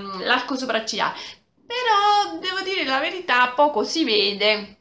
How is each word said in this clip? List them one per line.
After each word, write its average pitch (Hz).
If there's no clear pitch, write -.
l'arco 247
sopraccigliare, 220
però 415
devo 370
dire 370
la 269
verità, 302
poco 294
si 330
vede 208